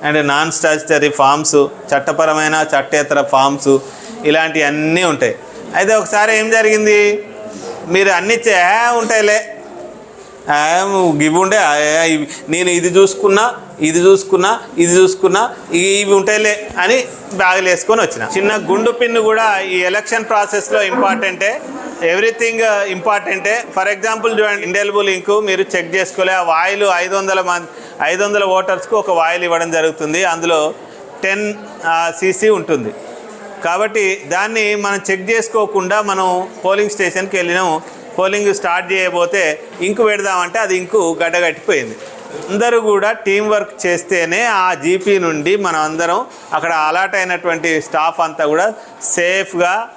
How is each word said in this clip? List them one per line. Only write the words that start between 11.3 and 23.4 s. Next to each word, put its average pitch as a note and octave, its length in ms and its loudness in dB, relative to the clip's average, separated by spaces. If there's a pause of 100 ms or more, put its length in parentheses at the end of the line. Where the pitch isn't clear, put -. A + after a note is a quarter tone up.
ఆ, D#3 180 2 (280)
ఇవి, D#3 240 0 (220)
నేను F3+ 200 0
ఇది F3 180 0
చూసుకున్నా, G3 680 2 (260)
ఇది D#3+ 180 2
చూసుకున్నా, F#3+ 600 4 (180)
ఇది E3+ 160 4
చూసుకున్నా, F#3 600 4 (180)
ఇ-, G3 280 2
ఇవి G3+ 120 2
ఉంటాయిలే" G#3 540 2 (100)
అని A#3 280 2 (280)
బ్యాగులు F#3 360 2
వేసుకొని G#3+ 320 2
వచ్చిన. A#2 260 -2 (100)
చిన్న G3+ 340 0
గుండు A3 200 2
పిన్ A#3 260 0
కూడా A3 420 2
ఈ F#3 200 -2
ఎలక్షన్ G#3 460 -2
ప్రాసెస్లో G#3 560 0
ఇంపార్టెంటే, G3 800 0 (520)
everything, A3+ 440 0
uh, G#3+ 260 2
ఇంపార్టెంటే. G3+ 800 -2 (160)